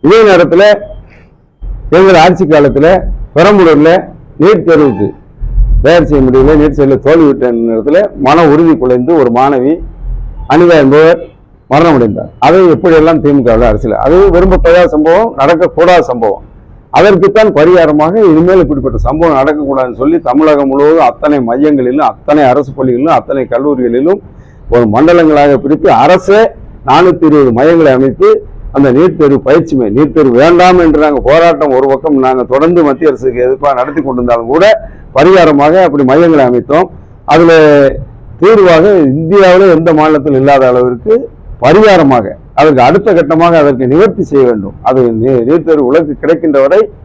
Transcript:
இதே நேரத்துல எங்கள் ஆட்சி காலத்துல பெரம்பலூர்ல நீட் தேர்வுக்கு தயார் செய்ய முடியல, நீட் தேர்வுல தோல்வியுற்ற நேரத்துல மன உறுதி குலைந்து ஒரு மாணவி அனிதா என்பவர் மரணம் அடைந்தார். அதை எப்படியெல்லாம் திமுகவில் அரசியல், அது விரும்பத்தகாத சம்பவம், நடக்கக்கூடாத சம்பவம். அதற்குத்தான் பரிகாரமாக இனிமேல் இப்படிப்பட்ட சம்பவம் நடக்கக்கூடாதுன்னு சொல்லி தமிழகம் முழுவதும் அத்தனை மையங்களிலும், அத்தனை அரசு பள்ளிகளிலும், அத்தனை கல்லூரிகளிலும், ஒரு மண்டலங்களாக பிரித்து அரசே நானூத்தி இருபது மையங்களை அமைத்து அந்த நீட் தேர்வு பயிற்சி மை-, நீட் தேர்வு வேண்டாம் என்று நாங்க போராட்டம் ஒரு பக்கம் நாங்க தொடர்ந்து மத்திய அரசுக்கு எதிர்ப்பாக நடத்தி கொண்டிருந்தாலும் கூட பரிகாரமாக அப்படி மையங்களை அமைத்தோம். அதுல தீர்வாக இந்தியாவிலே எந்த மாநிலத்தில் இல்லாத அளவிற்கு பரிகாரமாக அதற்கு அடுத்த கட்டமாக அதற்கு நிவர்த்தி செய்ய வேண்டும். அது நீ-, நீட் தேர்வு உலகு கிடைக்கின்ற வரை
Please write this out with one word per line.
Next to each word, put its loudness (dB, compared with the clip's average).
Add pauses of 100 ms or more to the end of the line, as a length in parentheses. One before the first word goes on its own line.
இதே 4
நேரத்துல 2 (1300)
எங்கள் 2
ஆட்சி 0
காலத்துல 0 (460)
பெரம்பலூர்ல 2 (480)
நீட் 0
தேர்வுக்கு 0 (760)
தயார் 0
செய்ய 0
முடியல, 2
நீட் 0
தேர்வுல 0
தோல்வியுற்ற 0
நேரத்துல -2 (160)
மன 0
உறுதி 2
குலைந்து -2
ஒரு 0
மாணவி 0 (760)
அனிதா 2
என்பவர் 2 (480)
மரணம் 0
அடைந்தார். -4 (100)
அதை 2 (100)
எப்படியெல்லாம் 0
திமுகவில் 0
அரசியல், -4
அது 0 (120)
விரும்பத்தகாத 2
சம்பவம், 0
நடக்கக்கூடாத 0
சம்பவம். -4 (460)
அதற்குத்தான் 2
பரிகாரமாக 0 (100)
இனிமேல் 2
இப்படிப்பட்ட -4
சம்பவம் -2
நடக்கக்கூடாதுன்னு -4
சொல்லி -2
தமிழகம் 0
முழுவதும் 2
அத்தனை -2
மையங்களிலும், -2
அத்தனை -2
அரசு -2
பள்ளிகளிலும், -2
அத்தனை -6
கல்லூரிகளிலும், -4 (480)
ஒரு 0
மண்டலங்களாக 2
பிரித்து -2
அரசே 2 (460)
நானூத்தி 0
இருபது 2
மையங்களை 2
அமைத்து 0 (420)
அந்த 0
நீட் 0
தேர்வு 0
பயிற்சி -2
மை-, -2
நீட் -2
தேர்வு 0
வேண்டாம் 2
என்று 0
நாங்க -2
போராட்டம் 0
ஒரு 0
பக்கம் -2
நாங்க -2
தொடர்ந்து 0
மத்திய -2
அரசுக்கு -4
எதிர்ப்பாக -2
நடத்தி -6
கொண்டிருந்தாலும் -4
கூட 2 (480)
பரிகாரமாக 2
அப்படி -2
மையங்களை 2
அமைத்தோம். -2 (360)
அதுல 2 (840)
தீர்வாக 2
இந்தியாவிலே 2
எந்த 0
மாநிலத்தில் 0
இல்லாத 2
அளவிற்கு -2 (460)
பரிகாரமாக 2 (280)
அதற்கு 2
அடுத்த 0
கட்டமாக 0
அதற்கு 0
நிவர்த்தி 0
செய்ய 0
வேண்டும். -4
அது -2 (120)
நீ-, -2
நீட் -2
தேர்வு 0
உலகு -2
கிடைக்கின்ற -2
வரை 2 (260)